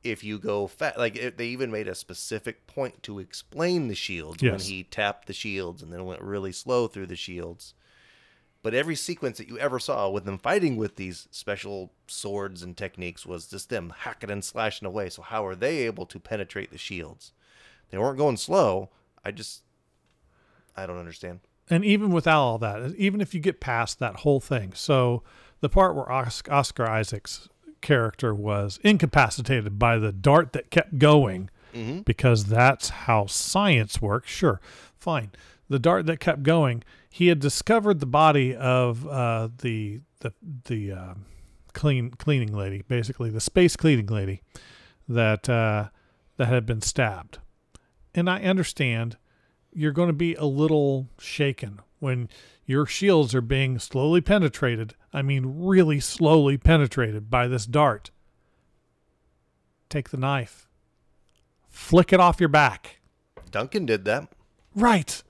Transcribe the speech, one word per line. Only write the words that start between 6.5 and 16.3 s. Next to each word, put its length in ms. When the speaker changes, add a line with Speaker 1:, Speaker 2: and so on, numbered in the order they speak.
Speaker 1:
slow 360
through 200
the 80
shields. 580
But 100
every 220
sequence 420
that 120
you 100
ever 200
saw 300
with 160
them 120
fighting 400
with 180
these 360
special 600
swords 560
and 140
techniques 480
was 220
just 220
them 300
hacking 320
and 120
slashing 440
away. 220
So 120
how 240
are 100
they 240
able 280
to 120
penetrate 520